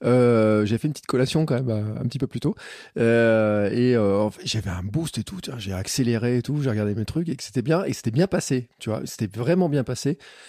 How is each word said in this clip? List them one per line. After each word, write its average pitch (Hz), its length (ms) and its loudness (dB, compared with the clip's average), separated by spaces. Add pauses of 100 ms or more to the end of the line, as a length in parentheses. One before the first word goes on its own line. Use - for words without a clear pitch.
euh, 113 640 6
j'ai 107 100 0
fait 156 120 -2
une 151 40 -2
petite - 140 -12
collation 135 400 0
quand 151 80 0
même, 123 160 0
euh, 107 280 -2
un - 40 -6
petit 123 160 -2
peu 131 80 -2
plus - 140 -6
tôt. 175 140 -2 (440)
Euh, 110 720 4
et, 123 260 2
euh, 101 220 4
en 107 120 2
fait, - 140 -14
j'avais 104 240 -4
un 90 140 -6
boost 151 340 -4
et 110 80 -4
tout, 185 160 -12
tiens, 143 160 -10
j'ai 101 160 -8
accéléré 117 640 0
et 120 60 0
tout, 147 180 -4
j'ai 135 80 -2
regardé 107 260 0
mes 104 120 -4
trucs 165 240 -4
et - 60 -4
que - 60 -14
c'était - 200 -4
bien, 160 220 0
et 131 100 -4
c'était - 160 -6
bien 147 160 2
passé, 135 420 -2 (100)
tu - 120 -8
vois, 107 160 -2
c'était 101 320 -6
vraiment 165 320 0
bien 139 140 0
passé. 139 340 -4 (300)